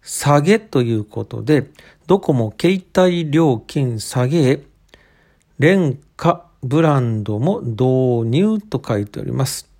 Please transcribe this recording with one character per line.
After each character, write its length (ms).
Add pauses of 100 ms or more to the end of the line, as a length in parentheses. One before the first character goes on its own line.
下 400
げ 180
と 220
い 120
う 120
こ 200
と 160
で、 280 (360)
ド 140
コ 140
モ 260
携 240 (140)
帯 340
料 340
金 340
下 280
げ 240
へ、 120 (960)
廉 380 (180)
価 300 (180)
ブ 180
ラ 180
ン 240
ド 160
も 220
導 640
入 340
と 260
書 140
い 60
て 140
お 40
り 80
ま 140
す。 240 (100)